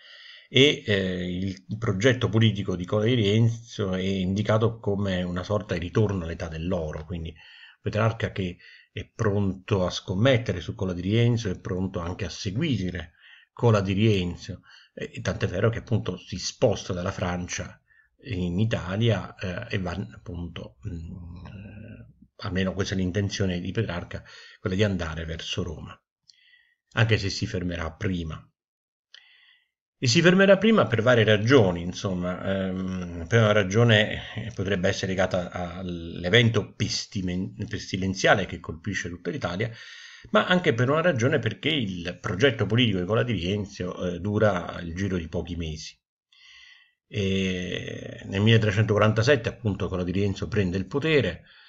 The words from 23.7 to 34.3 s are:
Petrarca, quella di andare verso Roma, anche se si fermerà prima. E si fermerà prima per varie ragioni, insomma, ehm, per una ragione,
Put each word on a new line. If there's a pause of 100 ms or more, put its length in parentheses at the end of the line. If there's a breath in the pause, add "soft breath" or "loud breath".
Petrarca, (380 loud breath)
quella
di
andare
verso
Roma, (960 soft breath)
anche
se
si
fermerà
prima. (1600 soft breath)
E
si
fermerà
prima
per
varie
ragioni,
insomma,
ehm,
per
una
ragione,